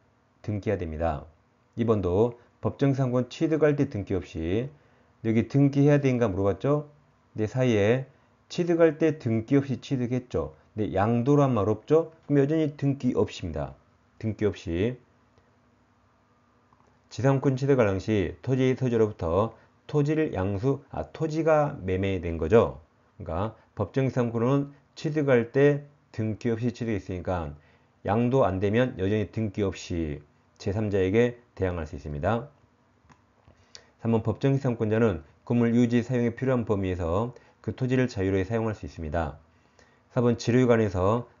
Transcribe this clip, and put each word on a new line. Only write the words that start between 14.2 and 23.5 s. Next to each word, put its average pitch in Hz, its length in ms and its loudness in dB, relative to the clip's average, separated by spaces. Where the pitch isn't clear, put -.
없이. 98 540 -2
지상권 135 480 2
취득할 131 300 4
당시 98 560 0
토지 131 340 0
소유자로부터 110 800 0
토지를 151 480 0
양수, 101 560 -2
아, - 220 -8
토지가 156 720 0
매매된 92 560 -2
거죠. 80 420 4
그러니까 87 380 -6